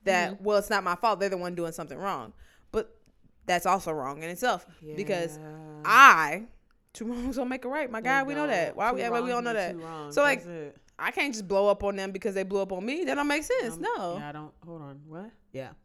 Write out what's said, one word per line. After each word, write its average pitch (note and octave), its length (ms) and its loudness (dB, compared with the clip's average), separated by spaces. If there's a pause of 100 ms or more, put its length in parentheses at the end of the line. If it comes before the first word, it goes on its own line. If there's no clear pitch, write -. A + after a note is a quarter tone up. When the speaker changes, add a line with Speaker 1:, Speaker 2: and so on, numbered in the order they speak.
Speaker 1:
that, F#3 300 2
Speaker 2:
Mm-hmm. G3 100 -16
Speaker 1:
"Well, G#3 140 4
it's G3+ 120 -2
not G3+ 120 2
my F3 140 0
fault. G3+ 240 2
They're G3 80 2
the F#3+ 80 -2
one F3 180 -6
doing E3+ 180 -4
something D3+ 240 -10
wrong." D3+ 360 -6 (400)
But - 200 -4 (540)
that's F3 200 0
also F3+ 260 0
wrong C#3+ 320 -6
in E3+ 60 -6
itself F#3 360 -2 (300)
because E3+ 420 -4
Speaker 2:
Yeah. D#3 80 -16 (380)
Speaker 1:
I, G3 640 10 (460)
two - 140 -12
wrongs A#3+ 300 -6
don't B3+ 120 -4
make B3+ 160 -8
a A#3+ 40 -6
right, C#4 220 -4
my A3 100 -6
Speaker 2:
They A3+ 60 -6
Speaker 1:
guy. C4+ 180 2
We C#4 100 -6
know D4 140 -2
that. F#3+ 200 2
Speaker 2:
don't. - 80 -8
Speaker 1:
Why A3 140 0
Speaker 2:
Two B3+ 60 -2
Speaker 1:
we C4 60 -4
act A#3 100 -2
like A#3 120 0
we B3 60 -4
Speaker 2:
wrongs A#3+ 140 -2
Speaker 1:
don't - 0 -
know A#3 160 -2
Speaker 2:
make F3 80 -2
Speaker 1:
that? - 100 -6
Speaker 2:
two E3 80 -12
wrongs. D3+ 300 -10
Speaker 1:
So, D4 60 6
like, C#4 220 4
Speaker 2:
That's F3 60 -14
it. D#3 260 -12 (220)
Speaker 1:
I E3+ 140 -2
can't C#4+ 200 0
just G#3+ 140 -8
blow G3 220 4
up G3+ 160 4
on G3+ 120 0
them G3 140 -6
because F#3+ 240 -4
they F#3+ 80 -2
blew G3 180 -2
up F#3+ 120 -4
on F#3 120 -6
me. D4 200 -4
That C4+ 100 -2
don't C#4+ 140 -2
make D4 160 0
sense. A#4+ 300 -2
Speaker 2:
Um, E3 80 -10
Speaker 1:
No. C4 360 -4
Speaker 2:
yeah, D3 100 -10
I D3 40 -10
don't. D3+ 200 -14 (140)
Hold E3 160 -14
on. C#3 240 -16
What? F3 240 -14 (220)
Yeah. B2+ 180 -12 (140)